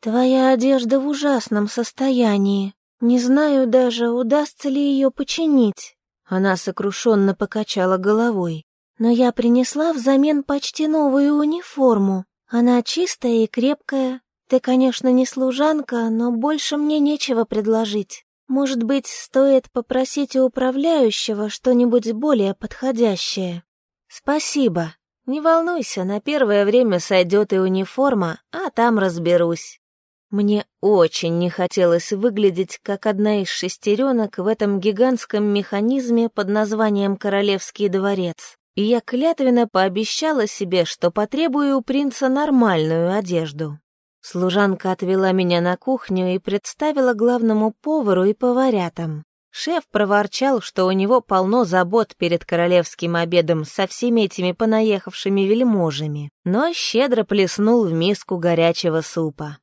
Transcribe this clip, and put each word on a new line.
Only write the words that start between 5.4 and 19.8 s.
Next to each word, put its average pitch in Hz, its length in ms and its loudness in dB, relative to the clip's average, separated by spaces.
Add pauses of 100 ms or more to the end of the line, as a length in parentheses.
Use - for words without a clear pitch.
Она 185 320 0
сокрушённо 196 800 0
покачала 196 640 -2
головой. 190 680 0 (340)
"Но 226 120 0
я 240 220 4
принесла 254 600 0
взамен 277 500 2
почти 285 460 -4
новую 285 480 2
униформу. 254 880 0 (240)
Она 240 340 2
чистая 240 640 -2
и - 20 -4
крепкая. 262 760 -2 (320)
Ты, 254 80 2
конечно, 254 500 0
не 254 140 4
служанка, 262 880 -2
но 233 200 -2
больше 294 460 -2
мне 302 220 0
нечего 285 460 0
предложить. 214 840 -4 (220)
Может 269 340 -2
быть, 262 240 -2
стоит 269 680 0
попросить 254 640 -4